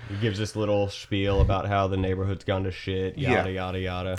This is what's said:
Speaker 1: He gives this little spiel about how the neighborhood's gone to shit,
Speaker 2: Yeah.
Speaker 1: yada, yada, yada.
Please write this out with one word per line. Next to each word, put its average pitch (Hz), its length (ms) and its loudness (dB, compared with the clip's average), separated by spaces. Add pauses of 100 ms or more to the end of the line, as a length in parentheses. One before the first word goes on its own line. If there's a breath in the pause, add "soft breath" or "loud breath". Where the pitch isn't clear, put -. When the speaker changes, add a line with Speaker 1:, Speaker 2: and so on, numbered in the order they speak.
Speaker 1:
He 101 140 -8
gives 107 180 0
this 107 160 -4
little 104 320 2
spiel 98 540 0
about 95 260 4
how 98 200 4
the 95 100 0
neighborhood's 95 480 -2
gone 95 180 0
to 92 80 -2
shit, 95 460 -4
Speaker 2:
Yeah. 131 140 0
Speaker 1:
yada, 95 200 2
yada, 92 280 -4
yada. 92 400 -4